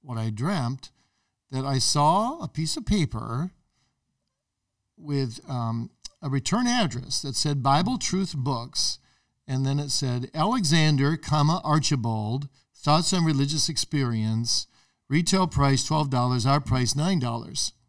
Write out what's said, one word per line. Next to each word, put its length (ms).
what 160
I 140
dreamt, 580
that 140
I 120
saw 640
a 80
piece 300
of 100
paper 640
with, 500
um, 440
a 80
return 380
address 560
that 140
said 260
Bible 380
Truth 360
Books, 600
and 160
then 140
it 140
said, 420
"Alexander, 840
comma, 480
Archibald, 840
Thoughts 400
on 100
Religious 460
Experience, 960
retail 380
price 380
twelve 260
dollars, 380
our 120
price 360
nine 240
dollars." 540